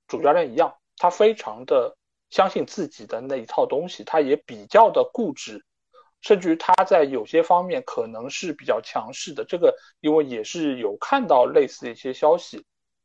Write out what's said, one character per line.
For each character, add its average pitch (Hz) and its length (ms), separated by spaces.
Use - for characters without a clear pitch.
主 - 140
教 147 120
练 160 180
一 110 40
样， 156 200
他 175 120
非 214 240
常 117 320
的 127 300
相 190 200
信 160 160
自 160 220
己 - 180
的 113 160
那 135 160
一 117 80
套 135 200
东 135 220
西， - 160
他 160 160
也 139 160
比 110 300
较 208 240
的 131 240
固 208 180
执， 110 320
甚 196 200
至 175 100
于 165 40
他 175 180
在 180 200
有 131 220
些 160 160
方 175 220
面 165 220
可 117 220
能 113 220
是 165 220
比 - 140
较 113 160
强 113 320
势 - 200
的， 113 120
这 180 120
个 170 160
因 151 140
为 156 100
也 120 180
是 143 360
有 104 180
看 269 280
到 135 200
类 139 220
似 - 180
的 120 60
一 113 40
些 131 160
消 156 260
息。 - 280